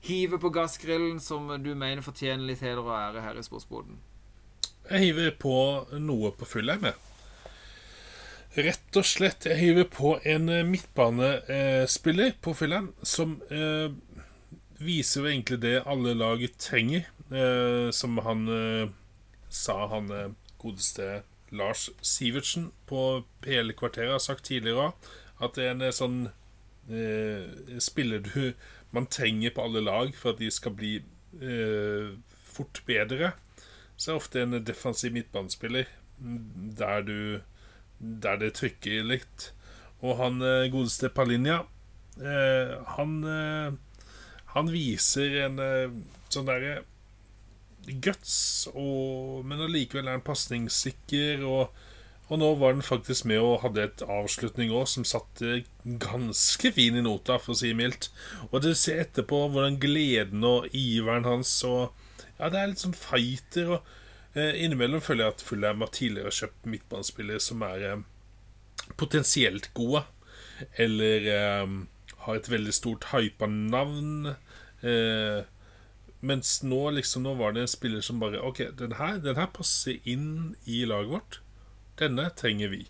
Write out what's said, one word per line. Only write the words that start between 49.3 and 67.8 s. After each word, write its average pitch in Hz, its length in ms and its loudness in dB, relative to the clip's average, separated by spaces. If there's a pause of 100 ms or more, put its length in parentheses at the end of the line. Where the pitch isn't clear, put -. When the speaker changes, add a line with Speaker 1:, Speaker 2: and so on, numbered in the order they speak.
Speaker 2:
men 143 160 -6
allikevel 139 460 0
er 131 100 -2
han 131 60 -4
pasningssikker, 139 1200 0
og, 131 300 2 (560)
og 156 100 0
nå 156 160 6
var 131 180 6
den 135 120 0
faktisk 127 400 0
med 110 180 4
og 120 180 6
hadde 107 220 2
et - 240 -4
avslutning 107 640 -2
også, 127 220 4
som 123 100 0
satte 120 600 0 (200)
ganske 120 880 2
fin 120 240 4
i 120 80 2
nota, 117 340 0
for - 160 -4
å 113 60 2
si 117 160 0
mildt. 120 320 -2 (440)
Og 135 120 2
du 165 100 4
ser 160 300 4
etterpå 143 460 0
hvordan 139 300 2
gleden 127 680 2
og 123 240 4
iveren 120 560 2
hans, 123 240 2 (120)
og, 123 280 0 (480)
ja, 151 100 0
det 185 100 0
er 202 120 0
litt 190 120 -2
sånn 180 120 -2
fighter, 131 800 0
og, - 180 -8 (400)
eh, 147 300 0
innimellom 143 400 2
føler 113 240 2
jeg 90 80 0
at - 80 -10
Fulham 104 400 0
har 107 80 -4
tidligere 104 400 -2
kjøpt - 340 -6
midtbanespillere 107 800 -4
som 117 200 -2
er, 95 280 -4